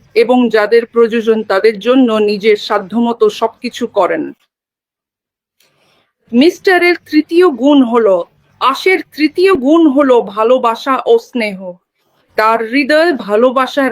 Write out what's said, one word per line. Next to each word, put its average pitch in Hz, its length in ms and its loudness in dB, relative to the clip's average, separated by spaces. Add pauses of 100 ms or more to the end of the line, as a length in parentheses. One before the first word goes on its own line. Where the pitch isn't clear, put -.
(140)
এবং 240 240 2 (120)
যাদের 220 360 0
প্রয়োজন 226 580 0
তাদের 208 360 0
জন্য 247 300 2 (200)
নিজের 208 280 0 (100)
সাধ্যমতো 220 600 -2
সবকিছু 226 580 -6
করেন। 165 360 -2 (2000)
মিস্টারের 349 640 2 (140)
তৃতীয় 330 400 2
গুণ 277 340 2
হলো, 226 320 0 (440)
আশের 294 400 0 (160)
তৃতীয় 359 400 0
গুণ 285 260 2 (140)
হলো 269 260 2
ভালোবাসা 226 760 -2 (100)
ও 233 140 0
স্নেহ। 208 400 -6 (800)
তার 220 220 2 (120)
হৃদয় 302 460 0
ভালোবাসার 247 760 0